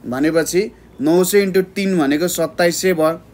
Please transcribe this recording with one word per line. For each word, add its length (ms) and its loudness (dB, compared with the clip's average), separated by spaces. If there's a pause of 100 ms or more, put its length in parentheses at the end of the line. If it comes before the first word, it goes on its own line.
भनेपछि 640 0 (300)
नौ 220 2
सय 180 2
इन्टु 200 0
तिन 360 -4
भनेको 300 0
सत्ताइस 500 -2
सय 160 0
भयो। 280 -2 (120)